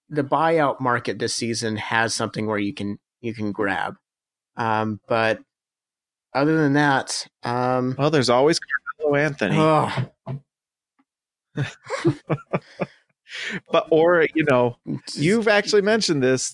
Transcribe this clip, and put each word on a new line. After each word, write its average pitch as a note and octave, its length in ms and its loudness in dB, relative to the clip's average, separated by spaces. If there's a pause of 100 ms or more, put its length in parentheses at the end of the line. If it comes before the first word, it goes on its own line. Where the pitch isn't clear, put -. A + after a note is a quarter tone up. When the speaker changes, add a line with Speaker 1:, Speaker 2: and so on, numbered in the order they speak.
Speaker 1:
the D3 140 -2
buyout D3+ 580 2
market A#2 380 -2
this A#2 140 -2
season A2+ 440 -4
has A2+ 360 0
something A2 340 -4
where G#2+ 120 -2
you G2+ 140 -4
can, G2+ 260 -8 (220)
you A#2 120 -8
can G#2+ 200 -6
grab. G2 420 -4 (640)
Um, A2 500 -2
but A2+ 320 0 (920)
other D3+ 240 2
than D3 160 2
that, C#3+ 540 0 (160)
um, B2+ 540 0
Speaker 2:
Well, C#3+ 140 2
there's C3 180 4
always C#3 300 4 (560)
Anthony. D3+ 420 0
Speaker 1:
Ugh. D3+ 520 2 (1500)
Speaker 2:
<laughs> D3 100 -2 (2000)
But, E3 180 2
or, E3 440 4
you D#3 120 0
know, B2 320 2 (300)
Speaker 1:
Just - 100 -12
Speaker 2:
you've G3+ 300 2
actually G#3 340 2
mentioned F#3+ 420 0
this, C3 300 2